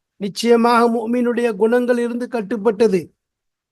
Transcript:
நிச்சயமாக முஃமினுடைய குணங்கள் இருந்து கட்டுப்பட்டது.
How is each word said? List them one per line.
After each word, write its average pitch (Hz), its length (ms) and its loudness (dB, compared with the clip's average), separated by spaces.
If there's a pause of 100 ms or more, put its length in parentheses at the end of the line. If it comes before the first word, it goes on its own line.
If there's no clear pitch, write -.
(220)
நிச்சயமாக 233 680 2
முஃமினுடைய 233 680 -2
குணங்கள் 240 420 0
இருந்து 240 300 -4
கட்டுப்பட்டது. 214 760 -2 (720)